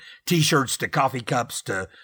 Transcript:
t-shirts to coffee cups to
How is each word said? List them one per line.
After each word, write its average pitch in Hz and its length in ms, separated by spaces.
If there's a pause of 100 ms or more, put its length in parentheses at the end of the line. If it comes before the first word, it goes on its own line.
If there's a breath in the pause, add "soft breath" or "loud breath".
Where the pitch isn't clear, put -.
(260 loud breath)
t-shirts 156 520
to 123 100
coffee 131 320
cups 120 420
to 98 260 (160 loud breath)